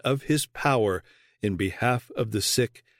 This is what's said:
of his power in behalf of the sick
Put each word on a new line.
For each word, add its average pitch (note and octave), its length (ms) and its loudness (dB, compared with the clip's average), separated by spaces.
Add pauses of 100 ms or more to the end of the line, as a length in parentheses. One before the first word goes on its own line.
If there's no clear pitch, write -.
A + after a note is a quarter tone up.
of C#3 180 0
his D3+ 220 0
power G#2+ 580 0 (380)
in G2 160 0
behalf A#2 580 -2
of A2+ 160 -4
the G#2 100 0
sick - 440 -2 (140)